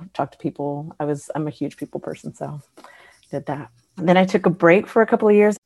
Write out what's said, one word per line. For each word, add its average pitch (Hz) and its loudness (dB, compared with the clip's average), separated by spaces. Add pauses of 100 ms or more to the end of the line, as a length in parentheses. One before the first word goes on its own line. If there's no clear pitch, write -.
(140)
talk 139 -6
to - -20
people. 143 -8
I 151 -4
was, 147 -6
I'm 151 -4
a 147 -8
huge 143 -8
people - -12
person, - -12
so 147 -12 (680)
did 143 -8
that. 143 -8 (260)
And 170 -4
then 180 6
I 185 4
took 185 0
a 175 2
break 170 4
for - 2
a 220 4
couple 220 2
of 208 6
years, 208 4